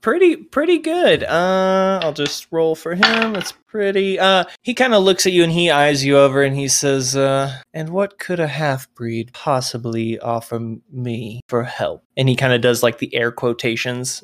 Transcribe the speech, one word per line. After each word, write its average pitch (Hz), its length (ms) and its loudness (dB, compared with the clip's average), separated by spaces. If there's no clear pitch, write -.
Pretty, 330 340 4
pretty 330 420 0
good. 311 460 2
Uh, 190 800 2
I'll 156 100 -2
just 143 380 -6
roll 160 240 2
for 160 180 -8
him. 226 400 0
That's 190 180 -6
pretty. 196 680 -4
Uh, 190 260 2
he 247 120 -6
kinda 240 260 2
looks 190 260 4
at 185 80 2
you 175 100 6
and 165 80 4
he 170 200 2
eyes 143 340 2
you 139 120 4
over 139 260 6
and 135 120 0
he 139 120 -4
says, 135 480 0
uh, 135 420 0
And 160 160 -8
what 196 300 -4
could 180 200 -6
a 160 80 0
half-breed 131 880 -6
possibly 117 840 -4
offer 117 380 -6
m-, 113 240 -8
me 120 560 -8
for 120 160 -2
help? 87 400 -6
And 135 140 2
he 127 60 4
kinda 127 240 2
does, 120 240 2
like, 117 160 0
the - 160 -8
air 120 160 -2
quotations 123 920 -4